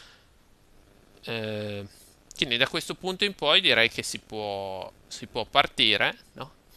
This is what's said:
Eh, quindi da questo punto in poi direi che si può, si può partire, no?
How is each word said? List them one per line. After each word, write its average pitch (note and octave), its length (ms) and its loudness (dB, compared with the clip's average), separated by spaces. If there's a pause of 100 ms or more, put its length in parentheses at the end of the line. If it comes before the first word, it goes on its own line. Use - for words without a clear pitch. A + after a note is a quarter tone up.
(1200)
Eh, G#2+ 640 -6 (520)
quindi B2+ 180 -2
da C3 120 2
questo E3 280 -4
punto F#3 300 -4
in G3 100 -2
poi D3+ 240 2
direi A#2 300 4
che - 120 -8
si - 180 -8
può, G2 720 -8 (180)
si - 200 -14
può A2 160 -4
partire, A#2+ 720 4 (160)
no? - 220 -14 (220)